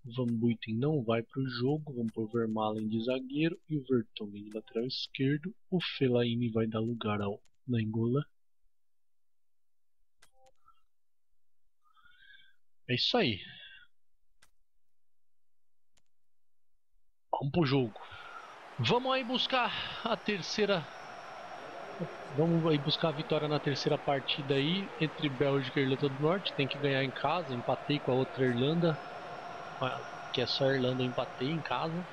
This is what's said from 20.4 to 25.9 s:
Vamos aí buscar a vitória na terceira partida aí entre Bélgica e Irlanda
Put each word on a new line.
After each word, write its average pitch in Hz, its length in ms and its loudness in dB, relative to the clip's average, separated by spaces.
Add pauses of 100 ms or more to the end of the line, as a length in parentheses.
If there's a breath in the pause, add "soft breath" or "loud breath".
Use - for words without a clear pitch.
Vamos 165 360 4
aí 151 80 6
buscar 151 300 0
a 151 40 2
vitória 151 340 0
na 147 140 2
terceira 147 380 2
partida 139 560 0
aí 175 340 2 (100)
entre 156 300 0
Bélgica 139 500 2
e 139 40 4
Irlanda 135 260 2